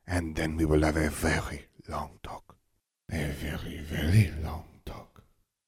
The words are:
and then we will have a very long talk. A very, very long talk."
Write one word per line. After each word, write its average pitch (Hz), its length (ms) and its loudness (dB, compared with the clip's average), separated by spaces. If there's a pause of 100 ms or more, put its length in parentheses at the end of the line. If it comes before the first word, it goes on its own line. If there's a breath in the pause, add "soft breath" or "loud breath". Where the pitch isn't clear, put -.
and 85 300 -2
then 78 180 -2
we 80 80 2
will 78 200 6
have 78 120 2
a 78 140 2
very 78 560 -2 (220)
long - 340 -8
talk. - 340 -14 (560)
A 73 200 -2
very, 73 480 -6
very 76 500 4
long 80 560 -8
talk." - 380 -16 (440)